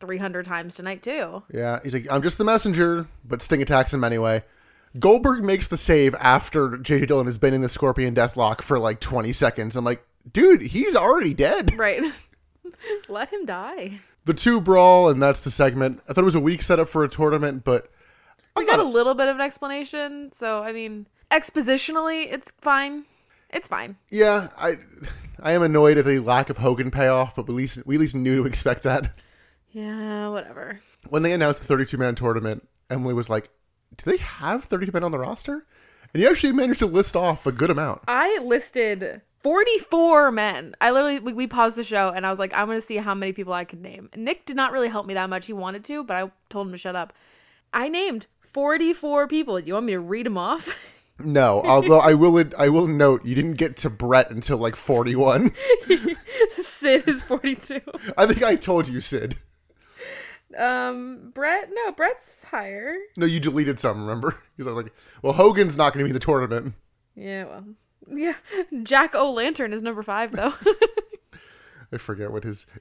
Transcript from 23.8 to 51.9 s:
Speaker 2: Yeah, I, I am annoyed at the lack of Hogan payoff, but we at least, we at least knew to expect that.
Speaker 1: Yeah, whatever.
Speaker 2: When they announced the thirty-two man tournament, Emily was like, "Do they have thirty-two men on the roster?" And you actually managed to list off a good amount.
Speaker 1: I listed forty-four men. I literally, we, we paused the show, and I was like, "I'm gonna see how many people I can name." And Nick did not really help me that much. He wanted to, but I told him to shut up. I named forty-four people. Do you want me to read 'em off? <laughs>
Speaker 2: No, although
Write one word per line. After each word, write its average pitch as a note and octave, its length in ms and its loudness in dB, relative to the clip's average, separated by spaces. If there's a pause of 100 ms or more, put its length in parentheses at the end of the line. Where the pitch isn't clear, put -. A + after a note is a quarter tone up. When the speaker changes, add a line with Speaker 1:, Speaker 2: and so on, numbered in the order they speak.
Speaker 2:
Yeah, G#3 440 2
I, E3 220 -4 (640)
I D#3 120 0
am E3+ 100 4
annoyed D3+ 340 6
at C#3+ 80 4
the C3+ 140 2
lack B2 320 0
of - 80 -8
Hogan B2+ 320 0
payoff, C3 440 2
but A#2 120 -8
we B2 80 -6
at - 20 -6
least, B2+ 300 -8
we C3+ 80 -2
at D3+ 60 2
least C#3 140 -2
knew C3 200 0
to C3 100 2
expect B2+ 380 -2
that. C3 280 -2 (600)
Speaker 1:
Yeah, G#3+ 580 -10
whatever. G3+ 500 -12 (300)
Speaker 2:
When D#3 140 0
they E3+ 100 2
announced D3+ 280 0
the - 60 -18
thirty-two C3+ 300 0
man B2 160 -2
tournament, A2+ 540 -4 (240)
Emily B2+ 240 -4
was A#2 160 -4
like, G#2+ 180 -4 (480)
"Do - 140 -4
they F#4 60 2
have F#3+ 480 -6
thirty-two F#3+ 260 -4
men F3 120 -2
on E3+ 80 -2
the D3+ 60 -4
roster?" A3+ 480 -8 (480)
And E3+ 80 0
you A#3+ 80 8
actually D4 240 2
managed B3+ 260 2
to A3+ 60 2
list F#3 300 2
off F3 320 0
a C3 40 -2
good C#3 200 2
amount. D3 360 -2
Speaker 1:
I D#4+ 360 0
listed A3+ 800 -4 (200)
forty-four E4 880 4
men. G3 500 -4
I A#3+ 100 4
literally, C#4+ 280 2
we, A3+ 140 -8
we B3 140 -6
paused A3+ 300 0
the A#3 60 -6
show, G3 260 0
and F#3 160 -6
I F#3+ 60 -2
was F#3+ 80 -6
like, G3 140 -4
"I'm G#3 140 0
gonna A3+ 140 -4
see A3 160 -8
how G#3 180 -4
many G3 160 -6
people F#3+ 220 -8
I F3 100 -6
can F3 180 -20
name." F#3 320 -20
And A3+ 120 -12
Nick F4 200 -6
did C4+ 100 -12
not C4 160 0
really B3 180 -2
help G#3+ 160 -8
me G3 80 -10
that F#3+ 160 -4
much. F#3 160 -8
He A3 80 -12
wanted G3 320 -10
to, D4 180 -10
but G#3 140 -6
I F#3+ 140 -6 (180)
told G3+ 180 -8
him F#3 60 -12
to F3+ 40 -14
shut F3+ 180 -10
up. F3 180 -10 (600)
I A#3+ 160 -2
named E4 360 -6 (280)
forty-four D4 720 0
people. D4 320 -2
Do E3 80 -10
you E3+ 80 -6
want A3+ 100 -4
me G#3+ 80 -2
to F3+ 60 -4
read G3+ 280 -6
'em G#3 100 -4
off? A#3+ 360 -4
<laughs> - 120 -20 (360)
Speaker 2:
No, C3+ 440 4
although C#3 340 8